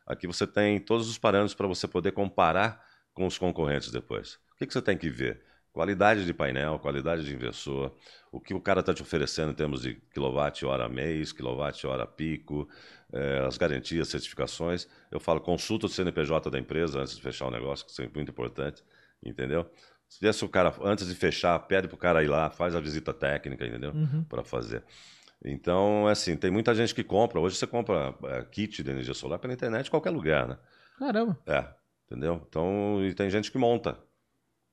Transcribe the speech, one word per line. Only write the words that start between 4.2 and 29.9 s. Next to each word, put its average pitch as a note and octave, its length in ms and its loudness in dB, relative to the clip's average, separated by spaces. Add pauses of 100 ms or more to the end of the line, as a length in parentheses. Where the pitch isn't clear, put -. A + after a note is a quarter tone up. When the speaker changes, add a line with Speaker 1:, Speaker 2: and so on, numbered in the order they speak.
Speaker 1:
O - 40 -20
que C3 100 -6
que - 60 -10
você B2+ 80 0
tem G2 160 2
que D#2+ 120 -4
ver? A#1+ 320 -4 (300)
Qualidade G2 540 4
de E2+ 100 0
painel, D2 420 0
qualidade C#2+ 480 -2
de C#2+ 80 -6
inversor, C2+ 580 -6 (400)
o C2+ 80 -10
que - 140 -8
o F#2+ 80 -2
cara F#2 220 4
tá F2+ 100 2
te E2 80 -10
oferecendo D2+ 500 0
em C#2 40 -4
termos D2 260 -2
de B1 140 -6 (180)
quilowatt-hora C2+ 760 0
mês, D2 440 -4
quilowatt-hora C2 760 -4
pico, D2+ 640 -6 (420)
eh, C2+ 360 -2
as C2 100 -4
garantias, D2+ 520 0
certificações. E2 800 -4 (220)
Eu D2+ 100 -6
falo, D#2+ 220 2
consulta G2+ 460 0
o - 20 0
C - 140 -2
N F2 80 0
P D#2 140 0
J D#2 260 0
da C2+ 80 -2
empresa D2+ 400 -2
antes C2+ 160 -6
de - 80 -18
fechar C2 240 -6
o B1+ 40 -4
negócio, C2 340 -6
que - 60 -20
isso - 120 -10
é A#1 100 -8
muito C#2+ 160 -6
importante, B1+ 540 -6 (420)
entendeu? C2 400 -2 (420)
Se - 380 0
o F#2+ 40 -4
cara, F2+ 220 6 (120)
antes G2 240 0
de F2+ 80 -6
fechar, F2 460 2
pede F#2+ 260 2
pro D#2+ 100 -12
cara E2+ 260 6
ir D2+ 40 4
lá, D2+ 240 2
faz E2+ 240 0
a E2+ 40 0
visita D2+ 320 -4
técnica, C#2 540 -4
entendeu? A#1+ 280 -6
Speaker 2:
Uhum. D3+ 360 0
Speaker 1:
Pra A#1+ 140 -6
fazer. A1+ 400 -6 (600)
Então, F#2+ 640 2
é G#2+ 40 6
assim, F2+ 260 0
tem F#2 140 2
muita A2 240 4
gente A2 180 2
que A#2 100 -4
compra. G#2 360 2
Hoje F2+ 160 2
você - 100 -4
compra, F#2 480 0 (120)
é, C2 180 -4
kit - 400 -6
de C2+ 80 -6
energia C2 240 -4
solar D2 240 -6
pela B2+ 140 -6
internet B2 340 -2
em - 20 -14
qualquer D#3+ 220 0